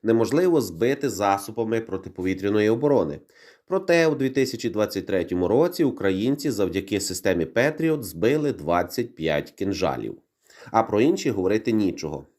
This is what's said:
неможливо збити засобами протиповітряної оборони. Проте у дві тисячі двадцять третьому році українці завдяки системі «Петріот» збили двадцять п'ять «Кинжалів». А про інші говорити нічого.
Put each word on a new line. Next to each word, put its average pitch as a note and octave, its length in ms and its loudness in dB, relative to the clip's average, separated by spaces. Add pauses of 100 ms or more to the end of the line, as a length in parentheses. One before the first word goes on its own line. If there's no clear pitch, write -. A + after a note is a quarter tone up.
неможливо C3 580 4
збити A#2 500 -2
засобами A2 680 0
протиповітряної F#2+ 880 -2
оборони. A#2+ 500 2 (460)
Проте F3 400 2
у D#3 80 2
дві C3 160 0
тисячі B2+ 400 0
двадцять G2+ 360 -2
третьому F2+ 420 0
році E3 360 2
українці A#2+ 680 0
завдяки G2 500 -2
системі F2 460 -2
«Петріот» D3+ 580 0
збили A#2 480 0
двадцять F2 640 -2
п'ять D2+ 360 -2
«Кинжалів». D2+ 680 -4 (520)
А A2+ 120 2
про G#2+ 180 0
інші D#3+ 300 2
говорити G#2 420 0
нічого. D#2+ 540 -2 (120)